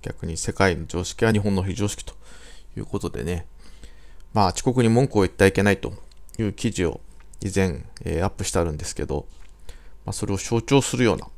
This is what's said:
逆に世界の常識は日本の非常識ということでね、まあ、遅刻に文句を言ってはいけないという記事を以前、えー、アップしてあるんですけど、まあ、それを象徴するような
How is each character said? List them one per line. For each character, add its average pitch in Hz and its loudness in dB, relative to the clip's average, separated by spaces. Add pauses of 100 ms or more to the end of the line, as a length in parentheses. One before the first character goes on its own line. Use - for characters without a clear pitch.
逆 95 -6
に 80 -6
世 - -4
界 95 6
の 80 -6
常 - -4
識 - 0
は 113 6
日 107 4
本 101 2
の 92 0
非 98 -2
常 101 -2
識 - -6
と - -14 (640)
い - -6
う - -6
こ 101 -4
と - -4
で - -6
ね、 82 -4 (880)
ま 104 6
あ、 92 6
遅 - -4
刻 127 4
に 113 6
文 123 6
句 - 2
を 101 8
言 90 4
っ - -8
て 98 8
は - 10
い 95 8
け 98 2
な 101 6
い 95 4
と - -6 (440)
い 113 -2
う 101 -2
記 - -2
事 90 0
を - -2 (400)
以 101 -4
前、 92 0 (180)
え 82 -2
ー、 - 2
ア 98 2
ッ - 0
プ - -8
し - -4
て 92 2
あ 85 2
る 82 -2
ん 76 -6
で 78 -8
す - -8
け - -6
ど、 71 -4 (800)
ま 98 -6
あ、 - -4
そ - -4
れ 101 0
を - -4
象 117 0
徴 139 4
す - -2
る 123 2
よ 104 6
う - -6
な - -10 (120)